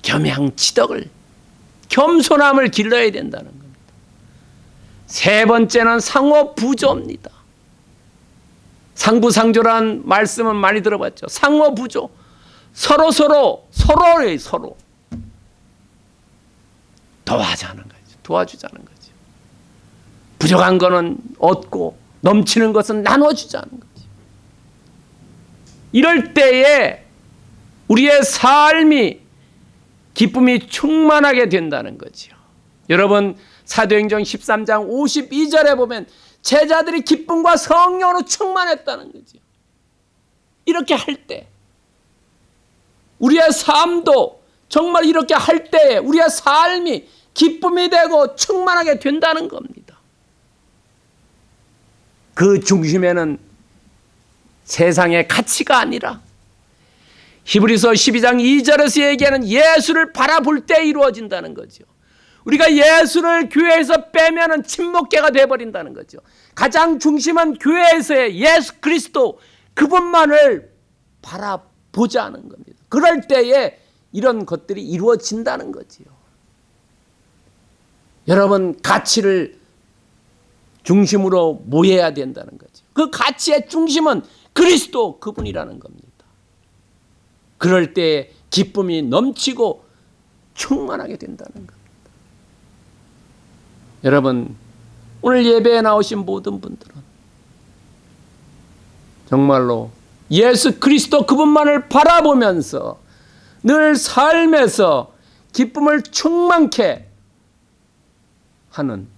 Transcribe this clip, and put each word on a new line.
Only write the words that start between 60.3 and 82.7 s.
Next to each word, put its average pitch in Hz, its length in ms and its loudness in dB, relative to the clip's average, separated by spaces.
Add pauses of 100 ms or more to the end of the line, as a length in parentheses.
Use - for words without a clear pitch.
때 320 200 2
이루어진다는 214 680 -2
거죠. - 320 -20 (600)
우리가 311 280 4
예수를 320 760 4
교회에서 330 600 2
빼면은 330 520 0
침묵계가 330 680 -2
돼버린다는 233 640 -2
거죠. - 260 -20 (340)
가장 311 460 0
중심은 311 580 -2
교회에서의 294 840 0
예수 302 400 2
그리스도 285 600 -2 (340)
그분만을 302 960 2 (500)
바라보자는 196 1300 -8
겁니다. - 380 -20
그럴 320 400 0
때에 247 520 0 (320)
이런 220 340 -2
것들이 190 380 -10
이루어진다는 220 880 -4
거지요. - 340 -20 (2250)
여러분, 190 540 0
가치를 - 800 -2 (1200)
중심으로 185 840 0
모여야 170 480 2
된다는 131 440 -12
거죠. - 360 -20